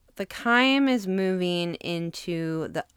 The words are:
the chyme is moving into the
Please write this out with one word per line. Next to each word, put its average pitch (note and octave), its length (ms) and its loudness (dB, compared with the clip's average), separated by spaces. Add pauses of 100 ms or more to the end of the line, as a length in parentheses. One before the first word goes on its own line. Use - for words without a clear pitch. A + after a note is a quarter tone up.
(160)
the G3 100 -6
chyme C4 640 4
is A#3 180 0
moving F3+ 680 0
into E3 920 -4
the - 160 -6 (120)